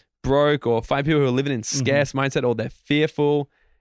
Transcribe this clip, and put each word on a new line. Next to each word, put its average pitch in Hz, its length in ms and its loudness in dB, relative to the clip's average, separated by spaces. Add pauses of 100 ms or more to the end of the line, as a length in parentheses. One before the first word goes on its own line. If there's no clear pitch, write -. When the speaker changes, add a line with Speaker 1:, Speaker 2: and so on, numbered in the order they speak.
(220)
Speaker 1:
broke 143 460 2
or 113 140 2
five 143 240 -2
people 151 160 2
who 135 60 2
are 123 40 2
living 139 220 0
in 113 80 -4
Speaker 2:
Mm-hmm. 143 160 -6
Speaker 1:
scarce 139 340 0
mindset 135 340 -2
or 120 100 0
they're 117 140 -6
fearful? 147 800 -2 (320)